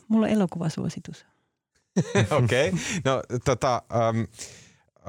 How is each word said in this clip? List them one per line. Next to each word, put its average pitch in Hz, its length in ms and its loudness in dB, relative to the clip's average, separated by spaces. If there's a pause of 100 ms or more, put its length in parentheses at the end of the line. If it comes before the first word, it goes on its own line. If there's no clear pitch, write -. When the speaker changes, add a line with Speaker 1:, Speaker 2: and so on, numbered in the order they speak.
Speaker 1:
mulla 220 180 2
on 214 60 -2
elokuvasuositus. 165 960 -4 (720)
Speaker 2:
<laughs> 185 480 2
Okei. 127 280 2 (340)
No, 131 160 2 (240)
tota, 127 360 0 (140)
ähm, 113 260 2 (880)